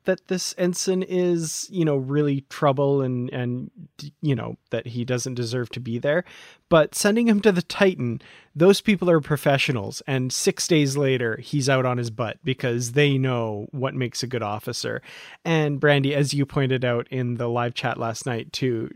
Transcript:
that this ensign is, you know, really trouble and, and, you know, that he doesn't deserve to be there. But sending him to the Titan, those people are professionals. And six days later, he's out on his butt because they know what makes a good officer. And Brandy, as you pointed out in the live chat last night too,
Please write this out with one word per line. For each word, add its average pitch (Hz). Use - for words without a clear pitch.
that 185
this -
ensign 185
is, 175
you 180
know, 147
really 139
trouble 139
and, 127
and, 123
you 147
know, 117
that 120
he 120
doesn't 123
deserve 120
to -
be 117
there. 151
But 160
sending 226
him 208
to 214
the 175
Titan, 131
those 175
people 180
are 160
professionals. 135
And 131
six -
days 143
later, 127
he's 135
out 131
on 123
his 120
butt 110
because 123
they 143
know 117
what 135
makes 127
a 117
good 120
officer. 113
And 151
Brandy, 143
as 143
you 139
pointed 131
out 120
in 123
the 120
live 120
chat 131
last 113
night 123
too, 123